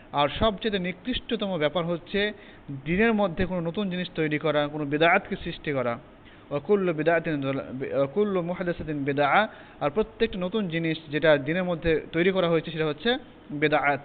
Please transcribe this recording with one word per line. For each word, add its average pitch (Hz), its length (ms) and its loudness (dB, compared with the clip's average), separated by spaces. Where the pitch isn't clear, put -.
আর 143 180 2
সবচেয়ে 214 400 0
নিকৃষ্টতম 190 760 -4
ব্যাপার 151 280 0
হচ্ছে 196 480 -2
দিনের 208 280 2
মধ্যে 190 320 0
কোনো 175 160 -2
নতুন 180 280 -2
জিনিস 175 260 -4
তৈরি 151 240 0
করা, 147 280 2
কোনো 151 180 -4
বিদআতকে 170 580 2
সৃষ্টি 160 300 -6
করা। 123 260 0
"ওয়া 143 100 -2
কুল্লু 190 340 2
বিদআতিন 160 480 0
দলা-, 131 540 -4
ওয়া 139 120 2
কুল্লু 196 340 0
মুহদাসাতিন 170 600 -4
বিদআ", 143 440 4
আর 147 100 -2
প্রত্যেকটা 214 500 -2
নতুন 185 280 -2
জিনিস 160 300 -2
যেটা 147 280 6
দিনের 156 260 -2
মধ্যে 165 380 0
তৈরি 175 200 4
করা 185 180 2
হয়েছে 165 220 0
সেটা 156 140 -2
হচ্ছে 208 320 -2
বিদআত। 143 540 2